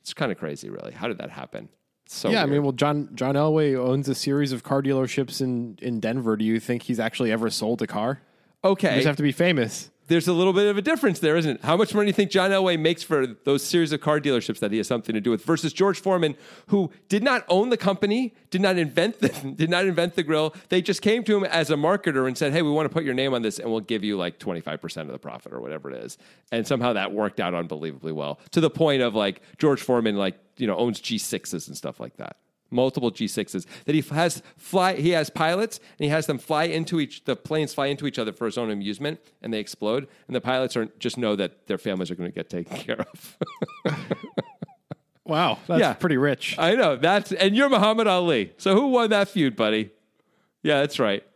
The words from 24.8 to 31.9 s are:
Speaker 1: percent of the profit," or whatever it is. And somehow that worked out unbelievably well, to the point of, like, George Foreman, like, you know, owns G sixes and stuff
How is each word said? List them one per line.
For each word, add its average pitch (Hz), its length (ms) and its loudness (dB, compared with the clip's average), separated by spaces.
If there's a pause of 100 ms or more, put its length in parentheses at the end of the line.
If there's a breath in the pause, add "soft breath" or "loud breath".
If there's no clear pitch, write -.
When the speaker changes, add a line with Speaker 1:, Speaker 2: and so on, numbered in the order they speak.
Speaker 1:
percent 80 260 -10
of 64 60 -12
the 69 60 -12
profit," - 340 -14
or 62 80 -10
whatever 69 280 -10
it 62 140 -12
is. - 140 -14 (340 soft breath)
And 113 160 -2
somehow 123 240 0
that 98 220 -2
worked 104 260 -2
out 90 140 -2
unbelievably 80 580 -6
well, 73 260 -6 (140)
to - 80 2
the 156 120 2
point 143 300 2
of, 117 140 0
like, 101 260 0 (180 loud breath)
George 143 220 4
Foreman, 113 360 2
like, 95 180 0 (220)
you 123 100 -2
know, 98 80 0
owns 113 240 0
G 113 200 -6
sixes - 500 -8
and 71 80 -14
stuff - 240 -12